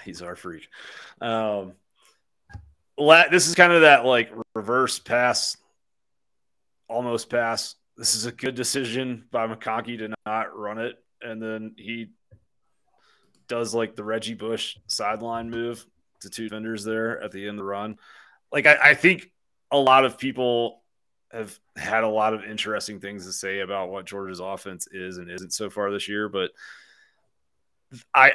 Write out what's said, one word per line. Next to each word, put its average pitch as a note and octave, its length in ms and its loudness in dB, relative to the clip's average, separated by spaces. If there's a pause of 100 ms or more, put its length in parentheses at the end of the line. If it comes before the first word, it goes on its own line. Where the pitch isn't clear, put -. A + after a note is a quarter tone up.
he's F2+ 160 -14
our F2 140 -10
freak. E2 340 -14 (500)
Um, G#2+ 540 -2 (1200)
la-, D#3 320 8
this E3+ 180 4
is E3+ 80 -2
kind F3 180 8
of E3+ 80 8
that, C#3 240 10
like, A#2+ 260 4 (240)
reverse A#2+ 440 0
pass, A#2+ 580 0 (1300)
almost A#2 420 -4
pass. A#2 460 -2 (220)
This G#2+ 180 0
is G#2+ 100 -4
a A#2+ 60 -6
good C3 240 -6
decision B2 760 -4
by A2+ 160 0
McConkey A2+ 520 -6
to A2 140 -10 (120)
not G#2+ 320 -4
run G#2+ 200 -8
it. A2+ 180 -6 (260)
And A2+ 200 -12
then A2 360 -8
he A2+ 320 -10 (1400)
does, A#2 280 -4
like, A2+ 200 -2
the G#2 80 -12
Reggie A2 300 -6
Bush A2 440 -8 (100)
sideline A2+ 640 -4
move A#2 340 -6 (360)
to G2 80 -20
two A2+ 200 -10
defenders A2 340 -8
there A2 380 -4
at G#2+ 100 -10
the F#2+ 100 -12
end G#2 100 -8
of G#2 60 -10
the G2+ 60 -10
run. G2+ 340 -8 (540)
Like, D3 140 2
I, D3 160 10
I D3 140 10
think F3+ 340 2 (400)
a C#3+ 80 2
lot C3 280 8
of A#2 120 -2
people B2 600 -2 (520)
have A2 260 -12 (200)
had A2 260 0
a A2+ 60 2
lot G#2+ 240 2
of G#2+ 100 -6
interesting G#2+ 560 -6
things G2 260 -12
to F#2 60 -14
say G2 280 -6
about F#2+ 300 -4
what F#2+ 160 -10
Georgia's F#2+ 360 -10
offense F#2+ 500 -10
is F#2 260 -10
and F2 120 -14
isn't F2+ 240 -12
so G#2 160 -6
far G#2 220 -4
this G2+ 180 -6
year, G#2 180 -4
but F#2+ 240 -4 (1600)
I, C3+ 220 8